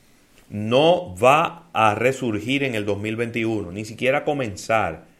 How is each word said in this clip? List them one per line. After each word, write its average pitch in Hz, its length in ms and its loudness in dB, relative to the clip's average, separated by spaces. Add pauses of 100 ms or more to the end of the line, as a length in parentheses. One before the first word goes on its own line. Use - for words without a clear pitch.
(500)
no 117 680 2
va 135 560 2
a 107 220 4
resurgir 123 680 -2
en 127 100 -2
el 104 100 -2
dos 101 140 0
mil 107 160 -4
veintiuno, 113 560 -4
ni 104 140 -8
siquiera 127 400 -2
comenzar. 107 800 -2 (160)